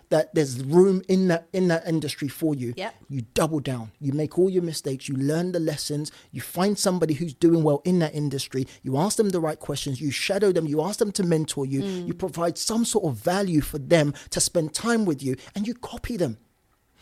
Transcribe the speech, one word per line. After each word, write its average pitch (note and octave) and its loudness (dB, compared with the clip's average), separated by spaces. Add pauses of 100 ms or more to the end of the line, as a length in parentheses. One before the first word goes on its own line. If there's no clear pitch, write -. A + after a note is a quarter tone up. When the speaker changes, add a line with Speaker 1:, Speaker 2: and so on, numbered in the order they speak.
(100)
Speaker 1:
that D#3 2
there's C3+ 0
room F#3 6
in F#3+ 4
that, E3+ 0
in F#3 2
that E3 0
industry D3+ -2
for D#3 -2
you. B2 -4
Speaker 2:
Yep. F#3+ -8 (140)
Speaker 1:
You C3+ -6 (100)
double D#3 0
down. A#2+ -6
You C#3 -2
make D3+ -4
all F#3 4
your F#3 0
mistakes. D3 -6
You C#3+ -4
learn D#3 0
the F3 -2
lessons. D3+ -4 (220)
You B2+ -10
find G3 0
somebody E3 0
who's D3+ -4
doing E3 4
well D3 2
in F3+ 4
that D#3 0
industry. C#3 -4 (160)
You C3 -2
ask F#3+ 2
them G#3 2
the F3+ 0
right D#3 -2
questions. C3+ -6
You D3 -2
shadow G3+ 0
them. E3 0
You D3+ 0
ask G3 -4
them G#3 0
to G#3 -2
mentor D#3 0
you. C3+ 0
Speaker 2:
Mm. F3+ -4
Speaker 1:
You E3+ -4
provide E3+ -4
some A3+ 0
sort A3 0
of C3 -2
value F3 2
for - -4
them D3 4 (180)
to F3 -4
spend D#3 0
time A3+ 0
with C#3+ 0
you, C3 -2 (180)
and G3+ -4
you A#3+ -6
copy - -10
them. C#3 -2 (640)